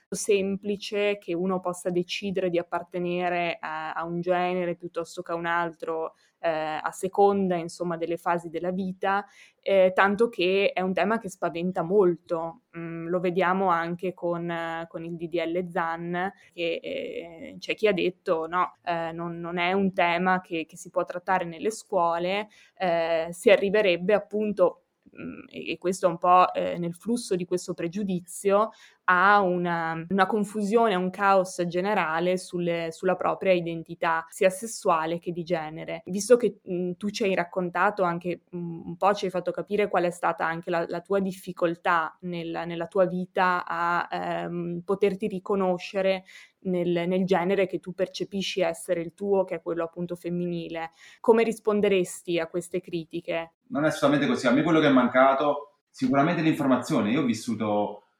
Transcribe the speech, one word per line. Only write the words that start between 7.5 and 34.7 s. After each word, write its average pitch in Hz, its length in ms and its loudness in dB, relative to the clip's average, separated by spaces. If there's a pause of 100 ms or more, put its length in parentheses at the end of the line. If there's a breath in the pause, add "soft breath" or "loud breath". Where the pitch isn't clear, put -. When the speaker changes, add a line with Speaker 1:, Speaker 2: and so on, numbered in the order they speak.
Speaker 1:
insomma, 170 420 -4
delle 165 200 -4
fasi 170 320 -2
della 165 220 -4
vita, 196 540 -2 (360 soft breath)
eh, 185 320 6
tanto 202 360 4
che 196 440 2
è - 60 -2
un 185 140 0
tema 190 240 2
che 214 120 -6
spaventa 175 520 -4
molto. 170 800 2 (160)
Mm, 165 300 -8
lo 175 120 0
vediamo 185 480 2
anche 175 460 -2
con, 170 360 -4
eh, 165 380 -6
con 165 160 -12
il 170 140 -8
D 165 100 -8
D 165 180 -2
L 175 240 -2
Zan, 175 600 -4 (220 soft breath)
che, 165 280 -4
eh, 170 800 -10
c'è 165 160 -6
chi 214 120 2
ha 208 40 6
detto, 170 560 0
"No, 175 360 -2
eh, 165 280 -4
non, 170 280 -8
non 170 180 -6
è 175 160 2
un 196 200 2
tema 180 460 2
che, 165 260 -6
che 170 120 -20
si - 120 -18
può 175 140 -2
trattare 180 400 -2
nelle 170 280 -6
scuole", 180 760 -2 (280 soft breath)
eh, 165 560 0
si - 180 2
arriverebbe 190 640 4
appunto, 208 720 2 (360)
mm, - 300 -12
e, 80 220 -10
e 160 60 -4
questo 185 280 -2
è 180 40 6
un 170 80 -4
po', 180 360 6
eh, 180 240 -2
nel 170 160 -4
flusso 226 420 -2
di 180 100 -2
questo 180 280 -4
pregiudizio, 196 960 0 (400 loud breath)
a 190 300 8
una, 170 720 0
una 190 160 4
confusione, 208 680 2
a 180 40 2
un 185 120 0
caos 190 560 2
generale 180 720 0
sulle, 170 540 -4
sulla 175 240 0
propria 175 380 0
identità, 165 760 -2
sia - 220 2
sessuale 170 680 -2